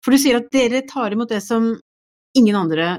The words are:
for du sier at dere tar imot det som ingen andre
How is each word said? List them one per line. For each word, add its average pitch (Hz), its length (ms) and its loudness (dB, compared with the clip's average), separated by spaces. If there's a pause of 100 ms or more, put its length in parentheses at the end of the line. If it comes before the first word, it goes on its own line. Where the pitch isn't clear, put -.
for 254 100 2
du 269 40 6
sier 262 220 2
at 240 100 -14
dere 254 380 0
tar 226 260 -6
imot 233 160 -4
det 208 140 -4
som 226 260 -2 (640)
ingen 208 240 4
andre 165 300 -2 (100)